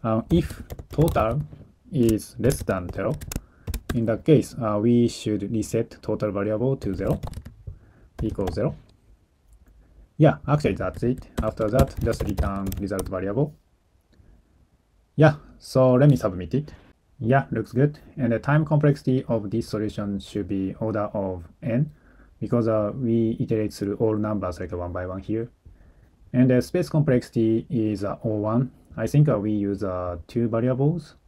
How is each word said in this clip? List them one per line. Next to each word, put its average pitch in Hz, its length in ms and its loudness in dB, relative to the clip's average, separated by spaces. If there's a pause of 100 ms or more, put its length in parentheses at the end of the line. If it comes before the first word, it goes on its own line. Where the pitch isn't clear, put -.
uh, 113 280 0
if - 320 0 (260)
total 143 540 2 (500)
is 117 460 2
less 117 240 2
than 90 300 -4
zero, 98 220 -2 (800)
in 117 120 0
that 110 180 -2
case, 143 360 4
uh, 107 200 0
we 117 280 4
should 101 420 -4
reset 113 520 -4
total 107 300 -2
variable 107 440 -2
to 98 180 -6
zero 95 260 -2 (1000)
equals 98 320 -4
zero. 147 200 -2 (1400)
Yeah, 147 200 6 (120)
actually 139 260 0
that's - 280 -6
it. 123 260 -4 (140)
After 110 280 -2
that, 135 320 2
just 117 200 -2
return 98 460 -4 (100)
result 95 300 -4
variable. 101 460 -2 (1600)
Yeah, 151 200 6 (220)
so 127 360 4
let 135 140 8
me 131 80 8
submit 92 380 -4
it. 147 180 -4 (460)
Yeah, 131 320 2
looks 117 220 -6
good. 143 260 2 (180)
And 120 160 0
the 113 60 0
time 147 260 2
complexity 143 640 2
of 107 220 -2
this 113 180 -4
solution 101 520 -4
should 98 280 -8
be 95 320 -2
order 107 320 -4
of 92 320 -4 (180)
n, 131 280 0 (500)
because, 113 260 0
uh, 107 280 0
we 113 440 0
iterate 110 360 -2
through 101 220 -4
all 110 200 2
numbers, 104 420 -2
like, 85 140 -8
one 87 200 -6
by 90 140 -6
one 92 140 -8
here. 110 300 -6 (840)
And 127 160 6
the 123 140 6
space 175 260 -2
complexity 120 800 2
is, 107 360 -2
uh, - 180 -4
O 110 140 -2
one. 110 340 0 (260)
I 113 120 -4
think, 147 200 4
uh, 110 100 2
we 104 120 -2
use, 101 320 -2
uh, 90 360 -4 (100)
two 117 200 -2
variables 127 680 0 (100)